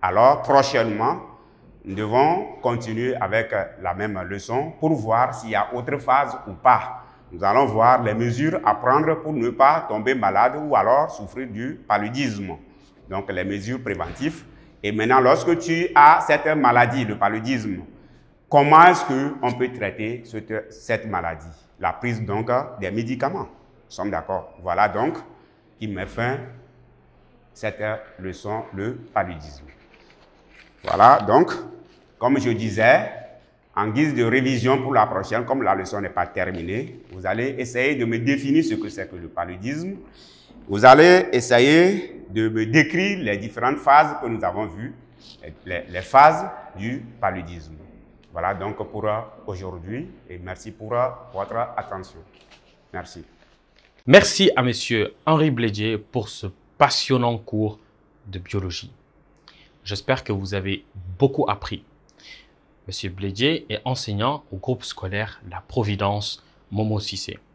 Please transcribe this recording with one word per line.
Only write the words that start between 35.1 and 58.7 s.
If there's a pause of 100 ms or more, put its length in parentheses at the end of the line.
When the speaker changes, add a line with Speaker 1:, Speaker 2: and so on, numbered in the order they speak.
Speaker 1:
comme
la
leçon
n'est
pas
terminée, (100)
vous
allez
essayer
de
me
définir
ce
que
c'est
que
le
paludisme. (720)
Vous
allez
essayer
de
me
décrire
les
différentes
phases
que
nous
avons
vues, (720)
les,
les
phases (300)
du (160)
paludisme. (580)
Voilà
donc
pour (400)
aujourd'hui (180)
et
merci
pour (380)
votre (200)
attention. (760)
Merci. (840)
Speaker 2:
Merci
à
monsieur (100)
Henri
Blédier
pour
ce (280)
passionnant
cours (480)
de
biologie. (920)